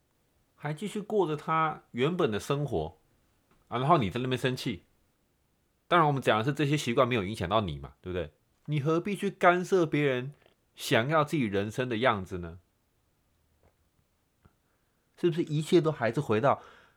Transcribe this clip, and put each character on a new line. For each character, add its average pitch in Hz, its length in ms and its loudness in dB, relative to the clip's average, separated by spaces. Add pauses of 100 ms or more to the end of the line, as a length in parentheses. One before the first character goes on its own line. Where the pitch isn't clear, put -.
(540)
还 147 200 -8
继 208 120 -10
续 208 140 -6
过 202 260 0
着 151 100 -2
他 160 560 -2
原 139 220 0
本 165 160 2
的 101 80 -2
生 143 280 -2
活， 80 320 -6 (720)
啊， 113 100 -4
然 131 100 0
后 170 80 6
你 104 140 0
在 120 100 -6
那 131 60 -4
边 127 120 -2
生 127 160 -2
气。 117 300 -8 (1040)
当 175 100 4
然 160 80 6
我 147 60 2
们 135 80 0
讲 113 180 4
的 110 60 0
是 143 80 0
这 147 140 0
些 147 100 2
习 127 160 -2
惯 123 160 4
没 123 60 0
有 104 100 0
影 104 100 -6
响 90 140 -4
到 107 140 2
你 78 160 -6
嘛， 67 240 -16
对 90 100 -10
不 90 60 -4
对？ 78 140 -6 (340)
你 147 120 -2
何 160 220 0
必 196 160 -4
去 196 140 -4
干 180 340 4
涉 185 200 2
别 151 180 0
人 131 320 -2 (420)
想 123 320 0
要 156 160 4
自 160 120 -4
己 135 60 2
人 101 280 0
生 127 180 -4
的 113 100 -4
样 110 260 2
子 90 140 -10
呢？ 85 220 -12 (2500)
是 180 120 -2
不 156 60 0
是 170 80 -2
一 151 180 -2
切 170 200 2
都 156 100 0
还 117 220 -4
是 147 80 -2
回 110 200 0
到 127 220 2 (340)